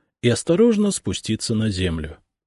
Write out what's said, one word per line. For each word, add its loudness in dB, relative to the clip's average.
и 2
осторожно 2
спуститься -4
на 0
землю. -4